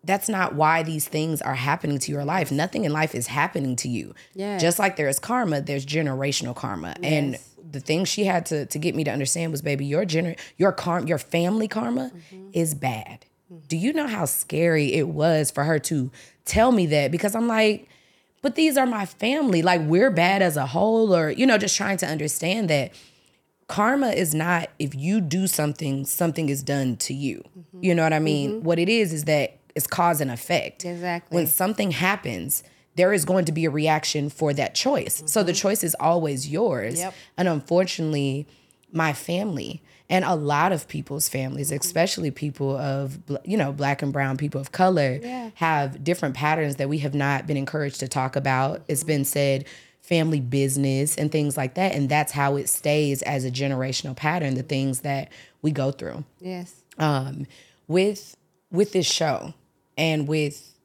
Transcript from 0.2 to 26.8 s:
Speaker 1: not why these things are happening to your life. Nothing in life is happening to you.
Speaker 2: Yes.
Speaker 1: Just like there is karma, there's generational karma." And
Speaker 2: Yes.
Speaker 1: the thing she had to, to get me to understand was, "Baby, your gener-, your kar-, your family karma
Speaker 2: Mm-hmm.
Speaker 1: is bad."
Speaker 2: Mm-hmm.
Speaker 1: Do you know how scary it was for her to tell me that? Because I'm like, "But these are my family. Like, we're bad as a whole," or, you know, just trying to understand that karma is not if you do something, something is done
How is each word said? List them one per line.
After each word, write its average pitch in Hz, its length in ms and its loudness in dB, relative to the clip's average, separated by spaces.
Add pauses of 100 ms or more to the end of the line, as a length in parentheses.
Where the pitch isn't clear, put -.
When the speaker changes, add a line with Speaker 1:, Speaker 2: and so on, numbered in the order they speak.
Speaker 1:
not 190 260 0
why 156 280 4
these 156 240 -4
things 156 340 -2
are 135 140 -2
happening 139 440 0
to 147 120 -4
your 143 120 -4
life. 156 280 0
Nothing 156 340 -2
in 151 80 0
life 156 220 0
is 120 120 -4
happening 139 500 -2
to 127 120 -4
you. 107 240 -6 (220)
Speaker 2:
Yes. 196 260 -4
Speaker 1:
Just 170 180 2
like 196 160 2
there 147 140 0
is 135 100 -2
karma, 208 420 -2
there's 143 240 -4
generational 139 720 -2
karma." 87 460 -8
And 147 300 0
Speaker 2:
Yes. - 180 -12 (220)
Speaker 1:
the 143 80 -10
thing 160 260 0
she 208 200 0
had 180 220 0
to, 147 200 -2
to - 120 -8
get 165 160 -2
me 156 100 0
to 147 60 0
understand 147 400 -2
was, 143 100 -6
"Baby, 143 240 -2
your 151 200 0
gener-, 165 320 -2 (200)
your 185 140 6
kar-, 175 320 -2
your 160 140 0
family 185 500 0
karma 240 480 -4
Speaker 2:
Mm-hmm. 180 380 -20
Speaker 1:
is 160 220 0
bad." 123 500 -6 (260)
Speaker 2:
Mm-hmm. 160 160 -20
Speaker 1:
Do 160 100 -2
you 220 160 0
know 302 140 -2
how 208 180 -2
scary 156 680 2
it 175 140 2
was 156 440 2
for 147 120 -2
her 156 160 2
to 135 320 -2 (340)
tell 233 260 4
me 202 160 6
that? 143 240 2
Because 190 240 0
I'm 226 120 0
like, 220 400 2 (540)
"But 262 140 0
these 311 220 4
are 269 80 4
my 214 220 -2
family. 233 540 2
Like, 175 200 4
we're 175 300 4
bad 185 300 4
as 170 160 4
a 131 100 0
whole," 208 480 4
or, 156 160 2
you - 160 2
know, 233 100 6
just 202 180 2
trying 196 220 0
to 180 100 -2
understand 165 640 -2
that 143 220 2 (760)
karma 254 440 2
is 165 220 0
not 165 360 0 (100)
if 143 160 -4
you 170 240 0
do 180 280 0
something, 139 580 -2
something 165 440 0
is 139 140 -2
done 135 320 0